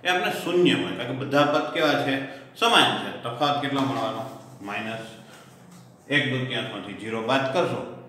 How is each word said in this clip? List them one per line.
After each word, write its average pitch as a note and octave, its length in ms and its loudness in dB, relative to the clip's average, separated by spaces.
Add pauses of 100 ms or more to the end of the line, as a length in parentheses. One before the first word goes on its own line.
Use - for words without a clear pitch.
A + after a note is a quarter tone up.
એ E3 60 -2
આપણે F3 240 0
શૂન્ય E3+ 440 4
મળે, - 200 -4
કારણ B2+ 220 -6
કે - 60 -6
બધા C#3+ 280 4
પદ D3+ 220 2
કેવા D3 300 4
છે? C3+ 100 2 (420)
સમાન F3+ 340 6 (100)
છે. - 100 -6 (120)
તફાવત C#3+ 380 0
કેટલો C3+ 200 0
મળવાનો? C3 440 -2 (360)
માઇનસ A2 460 -6 (1000)
એક C#3+ 220 4
દૂતીયાંશમાંથી A2+ 680 -4
ઝીરો A2 220 -4
બાદ C3+ 300 2
કરશો D#3+ 280 0 (280)